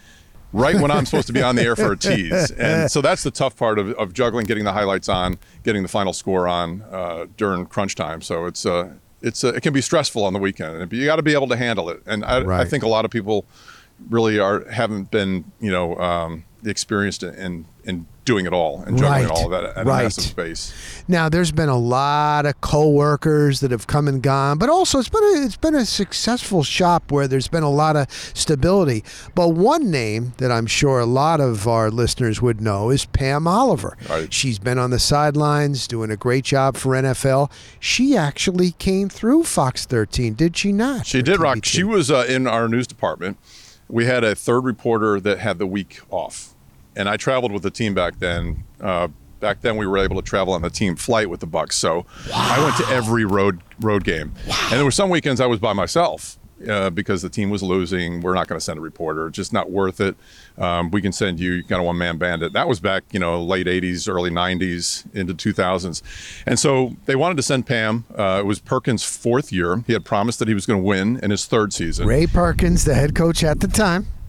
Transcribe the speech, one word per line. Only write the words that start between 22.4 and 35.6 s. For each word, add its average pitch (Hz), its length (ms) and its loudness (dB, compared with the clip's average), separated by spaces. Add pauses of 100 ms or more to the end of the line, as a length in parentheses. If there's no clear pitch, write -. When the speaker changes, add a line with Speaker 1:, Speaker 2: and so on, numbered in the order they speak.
Speaker 2:
of 139 140 -2
coworkers 147 1000 4
that 135 100 2
have 110 160 -4
come 147 220 2
and 135 120 0
gone, 139 360 2
but 226 120 2
also 320 300 4
it's 233 100 0
been 415 140 2
a, 349 220 4
it's 214 100 -4
been 311 180 0
a 262 120 2
successful 202 800 -2
shop 175 480 2
where 139 180 2
there's 131 180 0
been 160 160 -2
a 147 60 2
lot 151 260 4
of 143 120 0 (260)
stability. 151 720 2 (300)
But 175 140 4
one 226 400 4
name 120 480 -2
that 127 140 0
I'm 113 160 0
sure 131 320 2
a 120 60 2
lot 147 340 2
of 113 260 0
our 113 240 2
listeners 113 520 0
would 117 180 2
know 107 300 0
is 135 160 2
Pam 143 420 0
Oliver. 196 500 2 (120)
Speaker 1:
Right. 80 220 -4
Speaker 2:
She's 117 280 -2
been 123 180 -2
on 127 140 0
the 120 80 2
sidelines 147 880 2